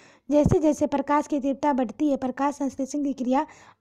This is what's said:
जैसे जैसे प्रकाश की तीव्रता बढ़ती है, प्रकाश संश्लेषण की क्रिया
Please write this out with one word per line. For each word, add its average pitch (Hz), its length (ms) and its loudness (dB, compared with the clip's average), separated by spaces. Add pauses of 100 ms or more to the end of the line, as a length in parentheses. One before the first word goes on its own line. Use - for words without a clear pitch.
(320)
जैसे 294 280 4
जैसे 302 280 2
प्रकाश 285 400 0
की 294 120 -2
तीव्रता 277 340 0
बढ़ती 254 360 -2
है, 269 80 0
प्रकाश 269 380 -4
संश्लेषण 269 480 -6
की 269 100 -2
क्रिया 262 320 0 (360)